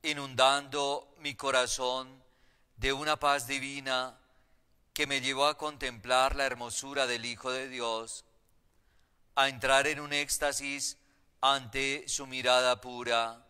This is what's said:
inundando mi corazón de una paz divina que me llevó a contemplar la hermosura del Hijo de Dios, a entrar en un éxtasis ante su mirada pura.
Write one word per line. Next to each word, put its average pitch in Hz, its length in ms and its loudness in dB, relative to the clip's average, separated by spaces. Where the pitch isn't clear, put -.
inundando 143 1160 2
mi 147 160 -8
corazón 131 880 0
de 131 180 0
una 151 240 0
paz 143 280 2
divina 135 720 -4
que 147 120 0
me 139 140 0
llevó 135 260 0
a 151 120 0
contemplar 131 800 0
la 139 100 0
hermosura 127 600 -2
del 120 200 -2
Hijo 120 260 -6
de 131 160 -6
Dios, 117 560 -6
a 139 160 4
entrar 135 360 4
en 151 140 -2
un 147 140 -6
éxtasis 139 840 -2
ante 135 680 0
su 143 180 -4
mirada 127 540 4
pura. 120 680 -2